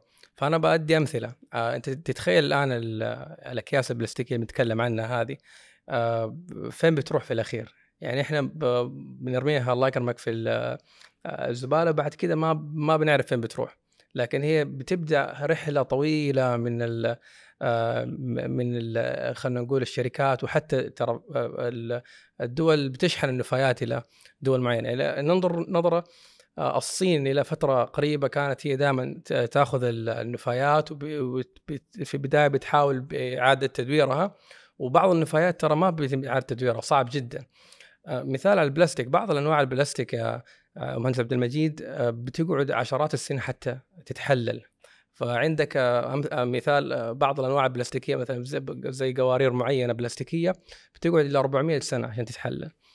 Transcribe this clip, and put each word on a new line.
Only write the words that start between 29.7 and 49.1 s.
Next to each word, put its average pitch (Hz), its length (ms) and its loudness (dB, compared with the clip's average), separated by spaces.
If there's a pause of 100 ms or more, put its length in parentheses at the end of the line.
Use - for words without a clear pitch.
ال-، 117 260 -2
النفايات 123 800 0
وب-، 147 120 -10
وت-، 131 540 -4 (100)
بت-، 160 360 -10
في - 100 -8
البداية 143 340 4
بتحاول 139 520 2
بإعادة 131 680 2
تدويرها، 139 680 0 (440)
وبعض 160 320 4
النفايات 165 500 2
ترى 151 140 4
ما 180 140 4
بيتم 139 360 -2
إعادة 131 200 0
تدويرها، 117 360 -2
صعب 135 300 4
جدًا. 127 340 -6 (640)
آه، 131 160 -4
مثال 135 360 2
على 160 40 6
البلاستيك، 147 440 2
بعض 190 240 2
الأنواع 147 300 2
البلاستيك 131 520 0
يا، 117 300 -4 (340)
آه، 127 200 -6
مهندس 123 220 0
عبد 120 140 0
المجيد، 151 480 0
آه، 120 280 -2
بتقعد 135 600 -2
عشرات 131 420 0
السنين 139 280 -4
حتى 131 380 -6 (260)
تتحلل. 117 560 -2 (520)
فعندك، 143 640 0
آه، 123 360 2
أم-، 143 180 0
آه، 143 120 0
مثال، 127 500 0
آه، 117 180 -4
بعض 139 280 0
الأنواع 135 260 2
البلاستيكية 127 500 -2
مثلًا 123 280 -4
زي 139 160 -6
ب-، 131 280 -8
زي 131 260 -2